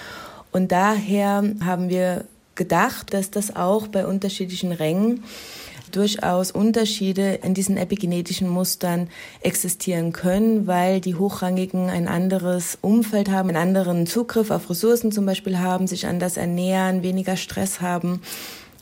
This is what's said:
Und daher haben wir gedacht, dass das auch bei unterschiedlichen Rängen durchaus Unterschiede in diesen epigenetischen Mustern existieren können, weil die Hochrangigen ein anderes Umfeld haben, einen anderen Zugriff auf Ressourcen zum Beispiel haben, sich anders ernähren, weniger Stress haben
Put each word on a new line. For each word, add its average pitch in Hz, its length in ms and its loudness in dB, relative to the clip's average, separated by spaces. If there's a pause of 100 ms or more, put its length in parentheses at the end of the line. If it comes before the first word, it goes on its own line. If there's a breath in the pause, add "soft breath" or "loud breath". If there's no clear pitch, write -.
(520 loud breath)
Und 185 200 2
daher 202 720 2 (200)
haben 180 260 0
wir 180 360 0 (300)
gedacht, 180 580 0
dass 196 160 0
das 208 260 -4
auch 196 300 2
bei 196 220 -2
unterschiedlichen 190 640 -4
Rängen 180 520 0 (680 loud breath)
durchaus 185 600 0
Unterschiede 196 920 2
in 185 100 0
diesen 190 240 0
epigenetischen 180 720 -2
Mustern 175 580 0 (340 loud breath)
existieren 170 720 -2
können, 208 520 2
weil 180 340 2
die 180 140 -2
Hochrangigen 185 800 0
ein 175 160 0
anderes 180 760 0
Umfeld 214 480 2
haben, 190 200 2
einen 165 80 0
anderen 175 500 2
Zugriff 226 420 0
auf 170 220 -2
Ressourcen 226 400 2
zum 208 160 0
Beispiel 190 320 0
haben, 185 260 2
sich 180 220 -4
anders 180 300 -2
ernähren, 185 640 0
weniger 185 340 0
Stress - 440 -4
haben 175 400 -2 (600 loud breath)